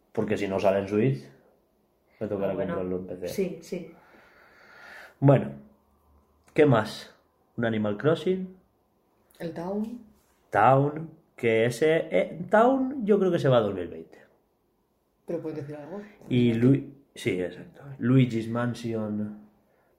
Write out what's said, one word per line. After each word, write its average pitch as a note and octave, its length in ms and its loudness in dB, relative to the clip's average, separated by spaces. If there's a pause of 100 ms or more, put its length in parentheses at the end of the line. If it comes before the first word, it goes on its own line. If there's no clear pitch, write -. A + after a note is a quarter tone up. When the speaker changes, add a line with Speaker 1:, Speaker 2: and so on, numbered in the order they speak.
(120)
Speaker 1:
Porque G#2 260 -2
si G2+ 100 -2
no F#2+ 120 0
sale G2 200 4
en G2 80 -2
Switch, A2+ 360 0 (960)
me G#2+ 80 -6
tocará G2 240 -2
Speaker 2:
Ah, F#2+ 40 -4
bueno. F#2 200 -4
Speaker 1:
comprarlo F#2 240 -4
en F#2 80 -10
P F#2 100 -12
C. F2+ 100 -10
Speaker 2:
Sí, - 340 -6
sí. - 300 -12 (1300)
Speaker 1:
Bueno, C3+ 320 4 (1040)
¿qué D3+ 120 6
más? A2+ 480 0 (440)
Un A#2 80 -2
Animal G#2+ 320 -2
Crossing. F#3 580 -2 (840)
Speaker 3:
El E3 140 -10
Town. G3+ 460 -8 (500)
Speaker 1:
Town, C#3 600 2 (260)
que A2+ 300 2
ese... D#3 460 0
Eh, F3+ 280 0 (100)
Town C4 560 2
yo G3+ 140 4
creo F#3 120 2
que E3+ 80 0
se C3+ 100 2
va B2 80 6
a A2+ 40 6
dos G2+ 120 -2
mil F2 140 -6
veinte. E2 320 -18 (1080)
Speaker 3:
Pero E3+ 160 -8
pueden D#3 200 -8
decir C#3+ 160 -12
algo. D#3+ 240 -14 (280)
Speaker 1:
Y A#2+ 240 4
Lu-, B2+ 400 2 (220)
sí, F#2 260 -4
exacto. - 400 -10 (180)
Luigi's A#2 500 2
Mansion A2 920 -6 (600)